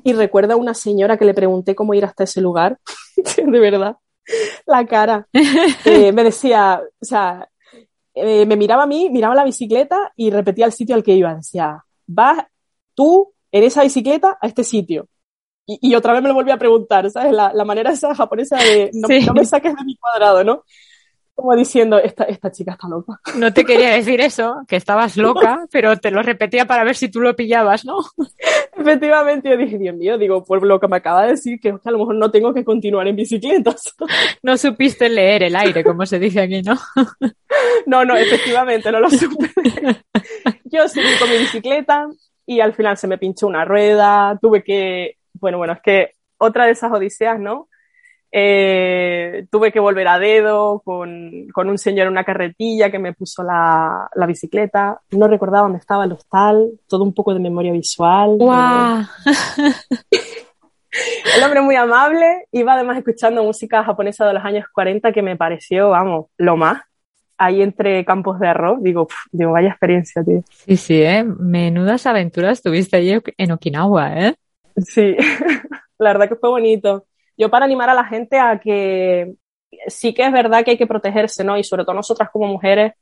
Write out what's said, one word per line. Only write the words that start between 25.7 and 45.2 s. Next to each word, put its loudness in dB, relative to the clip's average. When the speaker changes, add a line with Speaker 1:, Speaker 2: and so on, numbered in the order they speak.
Speaker 2:
pero 2
te -4
lo -2
repetía -2
para 0
ver -2
si -6
tú -8
lo 0
pillabas, 0
¿no? -8
Speaker 1:
Efectivamente, 0
yo 2
dije, -4
"Dios -6
mío", -4
digo, -2
"pues 0
lo 2
que 0
me 0
acaba 0
de 2
decir, -6
que -2
es -4
que -10
a -2
lo -2
mejor -2
no 0
tengo 2
que -4
continuar -2
en -2
bicicletas". -2
<laughs> -4
Speaker 2:
No 0
supiste 0
leer 2
el 0
aire, 0
como 0
se -2
dice -2
aquí, -2
¿no? -2
<laughs> -2
Speaker 1:
No, 4
no, 0
efectivamente, 0
no 0
lo 4
supe. 0
<laughs> -4
Yo 0
seguí -2
con 0
mi 2
bicicleta -2
y -4
al 2
final -2
se -8
me -4
pinchó -4
una -2
rueda, 2
tuve 4
que, -6